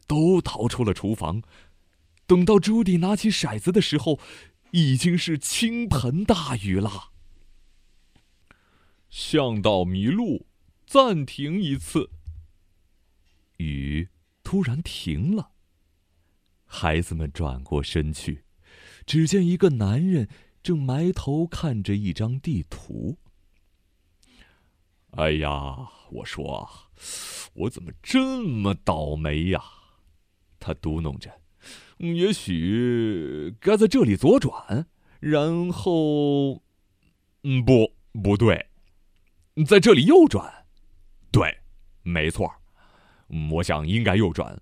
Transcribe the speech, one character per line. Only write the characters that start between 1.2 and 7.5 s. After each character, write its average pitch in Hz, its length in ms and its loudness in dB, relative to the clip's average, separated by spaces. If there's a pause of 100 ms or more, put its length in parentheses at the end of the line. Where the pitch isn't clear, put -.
等 180 180 6
到 208 140 6
朱 220 240 2
迪 180 140 2
拿 185 180 2
起 220 160 0
骰 110 280 -4
子 196 120 -2
的 190 100 4
时 151 160 -2
候， 147 220 -2 (500)
已 151 260 2
经 175 220 0
是 165 180 -2
倾 233 540 -4
盆 131 340 -2
大 165 340 0
雨 95 220 -2
了。 98 300 -6 (2000)